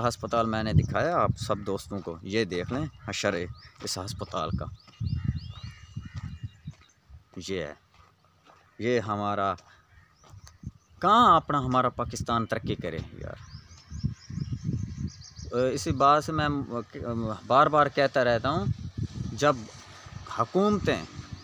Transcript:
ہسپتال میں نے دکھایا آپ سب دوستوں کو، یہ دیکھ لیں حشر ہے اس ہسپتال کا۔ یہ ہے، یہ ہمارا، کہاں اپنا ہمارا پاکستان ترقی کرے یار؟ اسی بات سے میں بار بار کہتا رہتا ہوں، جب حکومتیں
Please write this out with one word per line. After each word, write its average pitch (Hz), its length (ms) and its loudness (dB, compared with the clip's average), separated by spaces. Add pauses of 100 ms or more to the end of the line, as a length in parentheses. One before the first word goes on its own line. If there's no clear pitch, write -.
ہسپتال 113 380 2
میں 110 160 0
نے 110 100 0
دکھایا 147 440 4
آپ 110 220 4
سب 101 280 -2
دوستوں 98 320 -4
کو، 85 240 -8
یہ 104 220 0
دیکھ 87 280 -4
لیں 143 140 -2 (220)
حشر 101 260 0
ہے 90 120 -4 (360)
اس - 160 -6
ہسپتال 90 520 -6
کا۔ - 140 -4 (2750)
یہ 95 140 -4
ہے، 73 120 -8 (1040)
یہ 117 220 2
ہمارا، 101 540 0 (1500)
کہاں 202 360 8
اپنا 151 220 2
ہمارا 127 300 4
پاکستان 120 580 -2
ترقی 113 280 -2
کرے 82 240 -4 (140)
یار؟ - 220 -12 (2250)
اسی 131 400 0
بات 143 320 6
سے 160 80 -4
میں 151 160 2 (1000)
بار 131 200 6
بار 147 200 6
کہتا 135 380 2
رہتا 120 260 4
ہوں، 180 160 0 (680)
جب 139 240 2 (840)
حکومتیں 160 680 2 (400)